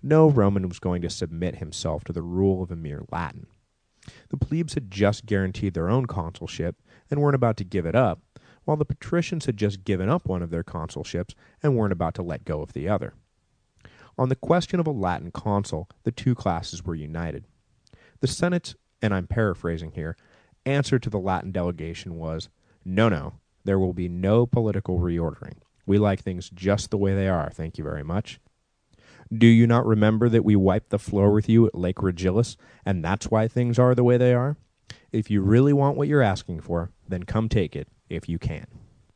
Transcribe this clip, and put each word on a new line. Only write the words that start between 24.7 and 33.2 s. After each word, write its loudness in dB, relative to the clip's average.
reordering. -4
We 4
like 2
things -8
just -2
the -2
way 0
they 0
are, 0
thank -10
you -6
very -6
much. -6
Do 8
you 10
not 4
remember 4
that 4
we 6
wiped 2
the 0
floor 4
with 2
you 8
at 0
Lake -2
Regillus, 0
and -2
that's -2